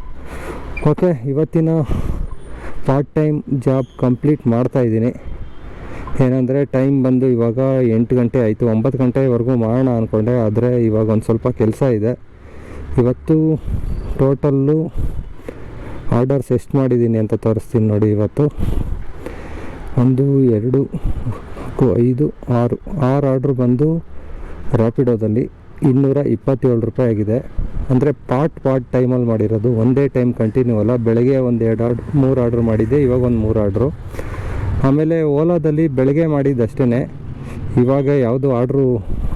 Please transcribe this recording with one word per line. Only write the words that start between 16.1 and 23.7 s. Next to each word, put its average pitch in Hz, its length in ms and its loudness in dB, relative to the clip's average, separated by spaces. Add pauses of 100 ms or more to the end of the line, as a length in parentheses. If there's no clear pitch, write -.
ಆರ್ಡರ್ಸ್ 135 400 0
ಎಷ್ಟು 123 260 -2
ಮಾಡಿದ್ದೀನಿ 123 400 2
ಅಂತ 107 160 0
ತೋರಿಸ್ತೀನಿ 110 540 0
ನೋಡಿ. 107 220 2
ಇವತ್ತು 104 340 0 (1500)
ಒಂದು, 135 460 4
ಎರಡು, 123 460 2 (960)
ನಾಲ್ಕು, 117 180 2
ಐದು, 127 320 0 (200)
ಆರು, 117 220 2 (240)
ಆರು 139 280 2
ಆರ್ಡ್ರ್ 135 240 0
ಬಂದು 127 540 0 (680)